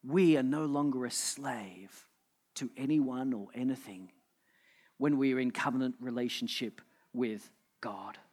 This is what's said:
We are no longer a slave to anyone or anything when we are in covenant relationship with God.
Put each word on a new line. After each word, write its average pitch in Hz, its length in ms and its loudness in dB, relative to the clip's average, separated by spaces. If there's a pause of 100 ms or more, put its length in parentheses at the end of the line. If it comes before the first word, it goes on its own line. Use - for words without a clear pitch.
We 160 300 6
are 135 80 4
no 147 220 0
longer 143 400 0
a 120 60 -6
slave 104 960 -8 (460)
to 127 200 -6
anyone 135 560 0
or 101 220 -4
anything 120 580 -4 (880)
when 143 200 4
we 135 160 4
are 127 60 2
in 127 120 2
covenant 131 500 0
relationship 123 800 -4 (320)
with 110 360 -2 (300)
God. - 380 -10 (160)